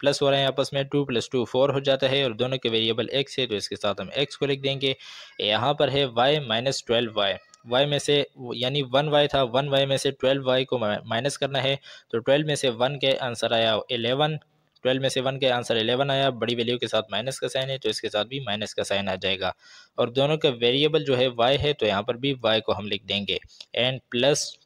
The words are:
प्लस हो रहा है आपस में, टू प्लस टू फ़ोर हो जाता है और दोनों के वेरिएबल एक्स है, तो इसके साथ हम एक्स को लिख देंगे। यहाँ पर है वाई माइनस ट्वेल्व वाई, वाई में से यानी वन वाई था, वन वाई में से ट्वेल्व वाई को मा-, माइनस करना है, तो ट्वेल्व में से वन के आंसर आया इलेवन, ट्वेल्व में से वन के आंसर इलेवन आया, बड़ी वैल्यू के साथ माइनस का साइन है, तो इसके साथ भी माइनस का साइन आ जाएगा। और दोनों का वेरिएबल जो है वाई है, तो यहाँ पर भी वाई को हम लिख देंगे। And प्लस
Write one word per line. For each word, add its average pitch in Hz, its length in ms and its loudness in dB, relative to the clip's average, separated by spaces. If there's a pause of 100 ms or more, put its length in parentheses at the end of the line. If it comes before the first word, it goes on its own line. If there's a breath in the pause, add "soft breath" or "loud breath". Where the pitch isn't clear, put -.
प्लस 143 220 2
हो 139 80 4
रहा 139 100 2
है 135 60 2
आपस 135 280 -2
में, 139 100 0
टू 143 200 0
प्लस 123 280 -2
टू 123 120 2
फ़ोर 131 260 2
हो 135 100 0
जाता 135 280 2
है 135 160 2
और 123 80 0
दोनों 123 260 -2
के 120 100 -2
वेरिएबल 113 400 0
एक्स 139 300 -2
है, 131 80 0
तो 110 80 -2
इसके 98 220 -4
साथ 101 240 0
हम 92 160 -8
एक्स 143 200 -2
को 143 100 -2
लिख 139 140 0
देंगे। 135 360 -2 (440 loud breath)
यहाँ 110 340 2
पर 143 140 2
है 139 180 0
वाई 131 340 2
माइनस 123 460 -2
ट्वेल्व 117 300 0
वाई, 98 180 0 (320)
वाई 127 200 2
में 147 120 0
से 143 280 0 (280)
यानी 131 280 -2
वन 135 260 0
वाई 147 180 4
था, 139 160 2
वन 131 260 0
वाई 139 180 2
में 135 100 0
से 139 140 0
ट्वेल्व 135 360 0
वाई 131 180 2
को 131 140 -2
मा-, 104 280 -2
माइनस 123 300 -2
करना 135 220 -2
है, 131 200 0 (320 loud breath)
तो 117 80 0
ट्वेल्व 139 280 2
में 147 100 0
से 135 140 0
वन 123 260 0
के 135 160 2
आंसर 120 400 -2
आया 113 280 2 (100)
इलेवन, 135 480 0 (440)
ट्वेल्व 131 200 2
में 135 60 0
से 131 120 -2
वन 135 180 -2
के 135 80 2
आंसर 120 300 0
इलेवन 123 340 2
आया, 139 200 2
बड़ी 117 240 -2
वैल्यू 120 240 0
के 120 80 -4
साथ 110 160 0 (100)
माइनस 120 260 -4
का - 100 -4
साइन 135 220 -4
है, 135 80 -6
तो 113 100 -4
इसके 107 200 -2
साथ 104 160 0
भी 131 160 -8
माइनस 104 340 -6
का 107 80 -2
साइन 98 260 -2
आ 95 80 -2
जाएगा। 95 380 -2 (440 loud breath)
और 120 120 2
दोनों 139 280 2
का 151 100 2
वेरिएबल 139 560 2
जो 135 100 0
है 127 140 4
वाई 120 280 2
है, 147 160 0
तो 117 140 -2
यहाँ 101 160 2
पर 120 140 -4
भी 139 160 -2
वाई 113 280 2
को 107 120 -2
हम 98 140 -6
लिख 101 180 -6
देंगे। 98 340 -4 (400 loud breath)
And 127 220 0 (100)
प्लस 135 560 0